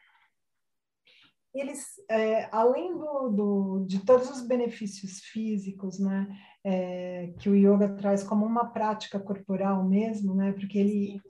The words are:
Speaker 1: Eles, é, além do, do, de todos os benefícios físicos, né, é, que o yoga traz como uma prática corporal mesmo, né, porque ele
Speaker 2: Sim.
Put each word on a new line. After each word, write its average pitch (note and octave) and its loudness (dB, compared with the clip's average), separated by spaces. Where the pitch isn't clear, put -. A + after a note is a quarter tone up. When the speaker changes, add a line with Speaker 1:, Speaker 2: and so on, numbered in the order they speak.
Speaker 1:
Eles, C#4 -8
é, A3 0
além C#4 2
do, C#4+ -4
do, G3 0
de F#3+ -4
todos B3+ 6
os B3 -10
benefícios A3+ -4
físicos, G3 -6
né, G3 0
é, F3+ -4
que - -2
o G3+ 6
yoga G3+ 8
traz G3+ 0
como G#3+ 0
uma A#3 2
prática G#3+ -4
corporal G3 -2
mesmo, G3+ 2
né, G3 2
porque G3 -4
ele G3+ 2
Speaker 2:
Sim. G3 -10